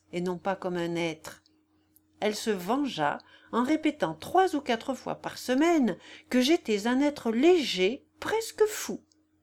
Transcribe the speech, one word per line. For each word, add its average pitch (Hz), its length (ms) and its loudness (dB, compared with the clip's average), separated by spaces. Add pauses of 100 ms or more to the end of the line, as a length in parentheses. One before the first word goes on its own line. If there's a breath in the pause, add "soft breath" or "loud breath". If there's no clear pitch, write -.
(120)
et 175 80 -4
non 180 180 -2
pas 190 180 -4
comme 185 200 -6
un 170 200 -4
être. 165 460 -6 (800)
Elle 208 140 0
se 220 160 -4
vengea 190 680 -2 (340 soft breath)
en 226 120 2
répétant 294 500 0
trois 359 420 0
ou 277 40 -4
quatre 240 340 -4
fois 156 220 -8
par - 220 -12
semaine 269 580 2 (340 loud breath)
que 247 100 2
j'étais 247 460 2
un 247 140 2
être 285 300 0
léger, 233 760 2 (140)
presque - 460 -2
fou. - 360 -6 (400)